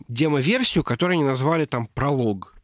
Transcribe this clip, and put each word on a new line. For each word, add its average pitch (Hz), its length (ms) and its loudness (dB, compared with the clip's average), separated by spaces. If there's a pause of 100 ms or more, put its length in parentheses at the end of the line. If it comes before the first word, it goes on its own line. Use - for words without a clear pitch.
демо-версию, 151 760 0
которую 175 320 0
они 156 80 2
назвали 139 420 0
там 117 220 -4
пролог. 123 680 -2 (100)